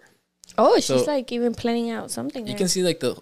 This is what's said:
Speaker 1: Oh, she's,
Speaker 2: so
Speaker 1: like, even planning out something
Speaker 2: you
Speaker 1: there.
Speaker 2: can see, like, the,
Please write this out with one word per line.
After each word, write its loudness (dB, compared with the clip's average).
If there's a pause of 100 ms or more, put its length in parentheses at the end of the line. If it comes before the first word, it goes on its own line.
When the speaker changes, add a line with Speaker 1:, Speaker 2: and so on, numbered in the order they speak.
(580)
Speaker 1:
Oh, 6
she's, 2
Speaker 2:
so 2
Speaker 1:
like, -2
even 0
planning -2
out -8
something -8
Speaker 2:
you -6
Speaker 1:
there. -6
Speaker 2:
can 2
see, 0
like, 2
the, -2